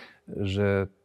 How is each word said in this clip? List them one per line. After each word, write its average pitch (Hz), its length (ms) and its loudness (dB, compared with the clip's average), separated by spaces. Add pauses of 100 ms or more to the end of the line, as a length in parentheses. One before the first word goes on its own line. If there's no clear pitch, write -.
(280)
Że 98 600 0 (180)